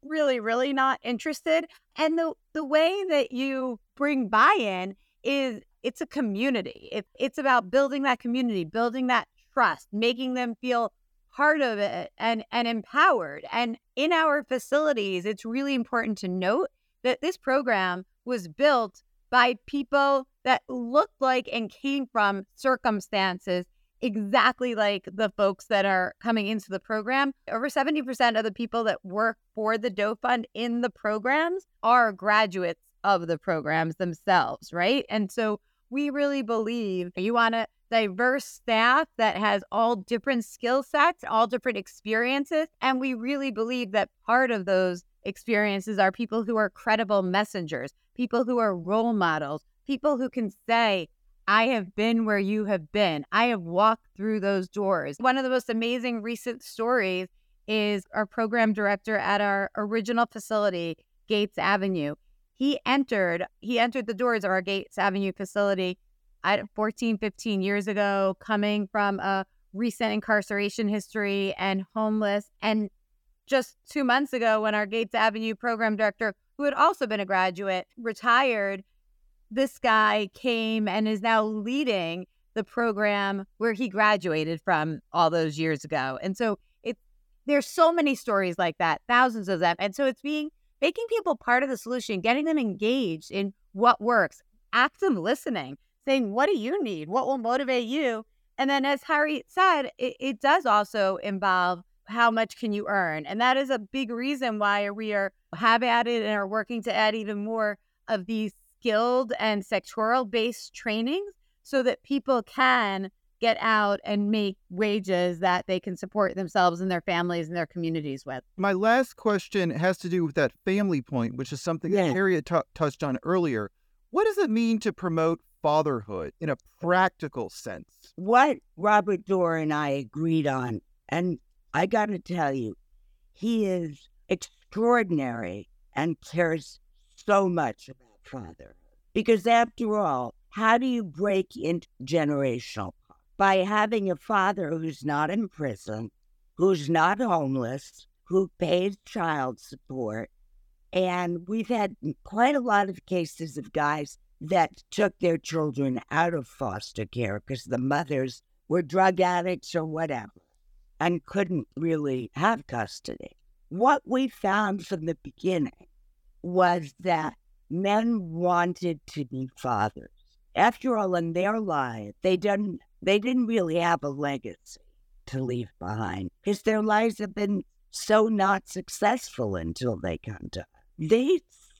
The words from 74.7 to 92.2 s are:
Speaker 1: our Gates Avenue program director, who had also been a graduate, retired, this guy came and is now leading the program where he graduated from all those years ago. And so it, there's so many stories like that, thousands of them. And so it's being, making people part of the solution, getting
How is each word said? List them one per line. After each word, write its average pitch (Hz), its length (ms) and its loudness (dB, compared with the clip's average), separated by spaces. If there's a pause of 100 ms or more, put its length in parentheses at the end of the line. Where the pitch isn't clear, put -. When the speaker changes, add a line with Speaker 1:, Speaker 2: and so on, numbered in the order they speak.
Speaker 1:
our 208 120 0
Gates 220 280 -4
Avenue 220 420 0
program 226 400 -2
director, 214 380 -2 (220)
who 285 80 -4
had 285 100 2
also 302 320 2
been 208 140 -2
a 196 60 -6
graduate, 185 600 0 (100)
retired, 226 880 0 (640)
this 262 280 0
guy 214 560 2
came 220 520 -2
and 214 220 0
is 214 120 -2
now 220 220 4
leading 214 840 -2 (280)
the 208 100 -4
program 202 800 0 (140)
where 226 140 0
he 220 160 -4
graduated 175 760 2
from 156 380 0 (120)
all 165 180 4
those 160 280 0
years 160 260 -2
ago. 135 380 -4
And 190 140 -4
so 220 220 -2 (240)
it, 233 140 -6 (500)
there's 285 200 2
so 330 260 4
many 294 220 2
stories 196 440 -2
like 175 200 0
that, 160 300 0
thousands 240 400 2
of 185 120 0
them. 170 180 2
And 190 160 -4
so 277 120 0
it's - 160 -2
being, 302 280 -4 (300)
making 392 280 0
people 415 280 0
part 247 260 0
of 277 60 0
the 262 80 -4
solution, 226 440 -6
getting 240 240 0